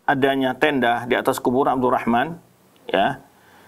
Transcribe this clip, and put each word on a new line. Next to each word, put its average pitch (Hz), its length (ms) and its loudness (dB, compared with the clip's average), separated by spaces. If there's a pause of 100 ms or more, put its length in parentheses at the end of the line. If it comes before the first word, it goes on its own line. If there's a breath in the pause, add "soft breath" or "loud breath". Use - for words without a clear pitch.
adanya 135 480 2
tenda 120 480 0
di 123 80 -2
atas 123 240 0
kuburan 135 400 0
Abdurrahman, 127 640 0 (480)
ya, 113 320 -2 (460 soft breath)